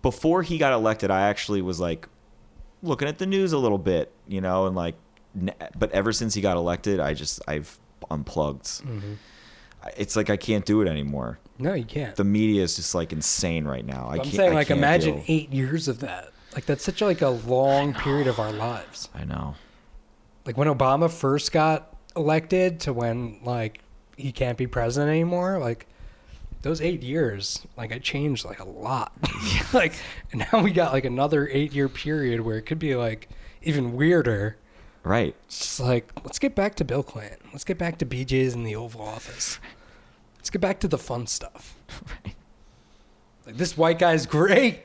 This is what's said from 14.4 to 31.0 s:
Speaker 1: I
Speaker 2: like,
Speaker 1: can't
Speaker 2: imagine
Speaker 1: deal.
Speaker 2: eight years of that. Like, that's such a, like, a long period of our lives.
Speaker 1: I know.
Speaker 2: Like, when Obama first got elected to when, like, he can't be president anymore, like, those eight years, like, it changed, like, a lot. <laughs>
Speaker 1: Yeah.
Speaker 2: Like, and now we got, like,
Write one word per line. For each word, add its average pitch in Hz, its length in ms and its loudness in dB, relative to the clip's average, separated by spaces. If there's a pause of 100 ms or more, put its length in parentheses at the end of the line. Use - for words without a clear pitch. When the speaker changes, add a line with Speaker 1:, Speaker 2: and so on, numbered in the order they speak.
Speaker 1:
I - 20 4
Speaker 2:
like, 147 140 2
Speaker 1:
can't 139 100 4
Speaker 2:
imagine 156 380 4
Speaker 1:
deal. 147 100 -8
Speaker 2:
eight 151 260 2
years 139 360 0
of 120 120 -2
that. 90 300 -10 (240)
Like, 135 120 -8
that's 143 180 0
such - 180 -2
a, 214 40 4
like, 175 160 4
a 135 80 4
long 131 600 4
period 139 360 2
of 117 100 0
our 110 140 -2
lives. 107 640 -6
Speaker 1:
I 71 100 -10
know. 69 320 -6 (880)
Speaker 2:
Like, 117 120 -6
when 143 120 4
Obama 139 420 4
first 143 400 0
got 156 420 2 (220)
elected 160 680 2
to 143 120 -2
when, 117 500 -4
like, 120 380 -4 (360)
he 131 140 -6
can't 120 260 -2
be 127 120 -2
president 127 420 0
anymore, 175 480 0
like, 117 280 -4 (760)
those 151 180 -2
eight 160 220 -2
years, 123 640 -2 (120)
like, 113 160 -8
it 127 100 -10
changed, 143 420 -2
like, - 160 -12
a 95 40 -14
lot. 107 540 -6
<laughs> - 40 -4 (300)
Speaker 1:
Yeah. - 100 2 (100)
Speaker 2:
Like, 185 200 4 (400)
and 110 180 -2
now 220 120 6
we 190 100 4
got, 160 200 4
like, 135 120 2